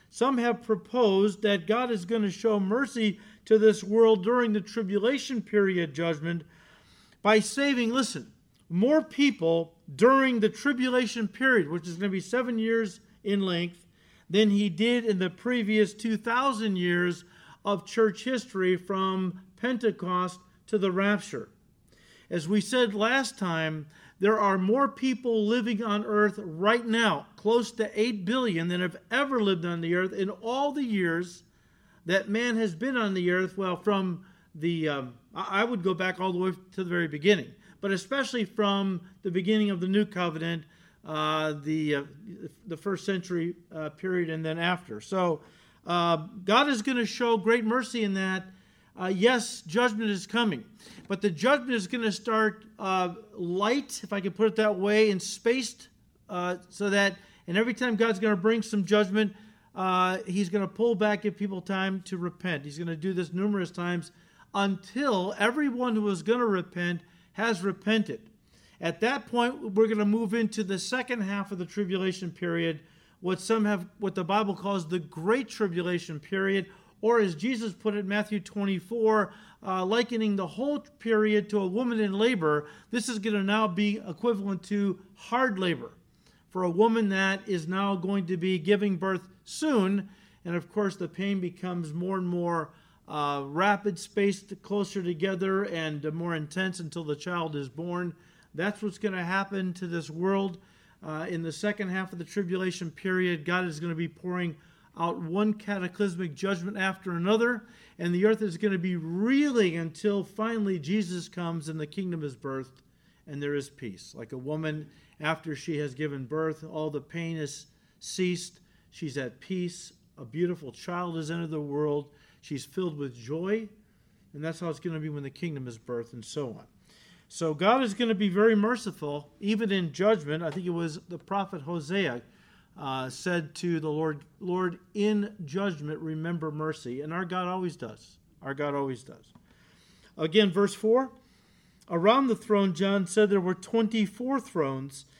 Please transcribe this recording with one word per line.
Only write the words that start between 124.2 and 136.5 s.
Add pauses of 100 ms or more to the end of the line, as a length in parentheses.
and
that's
how
it's
gonna
be
when
the
kingdom
is
birthed,
and
so
on. (640)
So
God
is
gonna
be
very
merciful, (100)
even
in
judgment.
I
think
it
was
the
prophet
Hosea, (560)
uh,
said
to
the
Lord, (140)
"Lord, (140)
in (120)
judgment,
remember